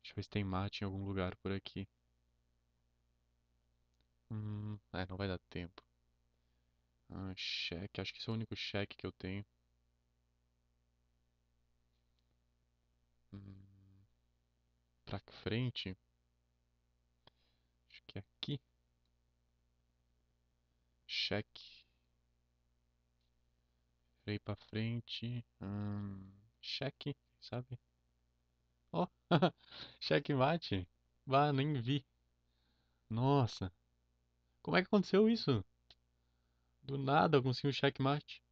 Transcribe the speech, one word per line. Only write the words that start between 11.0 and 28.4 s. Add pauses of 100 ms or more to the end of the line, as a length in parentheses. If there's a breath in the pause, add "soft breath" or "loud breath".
Hum, (1400)
pra (240)
frente. (1900)
Acho
que
é (160)
aqui. (2500)
Cheque. (2500)
Rei
pra
frente. (160)
Hum, (320)
cheque, (260)
sabe? (1120)